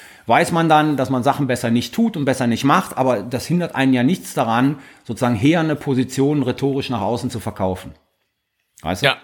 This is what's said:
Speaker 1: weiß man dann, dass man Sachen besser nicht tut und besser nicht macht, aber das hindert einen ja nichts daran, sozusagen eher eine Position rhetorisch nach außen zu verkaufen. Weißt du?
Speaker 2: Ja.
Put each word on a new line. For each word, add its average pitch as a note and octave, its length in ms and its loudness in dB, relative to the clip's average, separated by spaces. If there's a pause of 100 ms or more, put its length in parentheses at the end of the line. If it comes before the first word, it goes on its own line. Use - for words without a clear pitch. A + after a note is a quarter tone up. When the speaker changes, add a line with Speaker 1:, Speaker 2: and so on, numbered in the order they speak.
(260)
Speaker 1:
weiß D3+ 260 4
man E3 160 2
dann, D3+ 300 4
dass C3 120 0
man B2+ 140 0
Sachen C#3 240 2
besser A#2+ 240 -2
nicht A#2 240 0
tut A3+ 220 0
und C#3+ 80 -2
besser B2+ 220 0
nicht A#2 180 0
macht, E3+ 320 0
aber B2 240 0
das A#2+ 240 -8
hindert E3+ 300 -2
einen C3+ 180 2
ja B2 100 4
nichts E3 300 0
daran, C3 460 0 (260)
sozusagen A#2+ 340 -2
eher D#3+ 220 4
eine D#3 160 -2
Position C3+ 680 0
rhetorisch C3+ 460 -2
nach A#2+ 100 -2
außen A2 300 -2
zu A2+ 100 -8
verkaufen. F#2+ 540 -6 (880)
Weißt F2 220 -4
du? - 20 4
Speaker 2:
Ja. C3+ 180 0